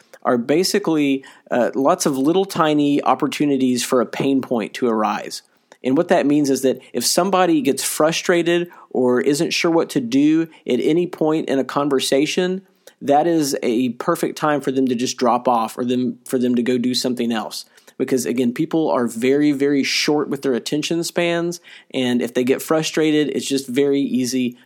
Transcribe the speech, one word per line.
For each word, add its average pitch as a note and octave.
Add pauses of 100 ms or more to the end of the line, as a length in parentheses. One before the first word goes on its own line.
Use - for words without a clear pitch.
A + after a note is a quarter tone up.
(220)
are B2
basically, D3 (280)
uh, A#2
lots F3
of C#3
little E3+
tiny D3+
opportunities C3
for B2+
a A2
pain C3+
point A#2
to B2
arise. G#2+ (420)
And C3
what F3
that D#3
means D3
is B2+
that B2+ (120)
if A#2+
somebody F3+
gets C3
frustrated E3+ (220)
or B2
isn't C#3+
sure -
what E3
to D3
do D3 (180)
at B2
any E3+
point D#3
in C3+
a B2+
conversation, D3 (400)
that C#3+
is D3+
a B2
perfect D#3+
time D3
for C#3
them C3+
to B2
just A#2+
drop A#2+
off, A2+
or B2
them, B2
for C3
them B2
to A#2+
go B2+
do B2
something B2
else. - (320)
Because C3
again, B2
people D#3+
are B2
very, C3+
very C#3
short -
with C#3
their C3+
attention D3+
spans. E3+ (320)
And B2
if A#2
they B2+
get B2+
frustrated, D#3
it's -
just C3+
very C#3
easy B2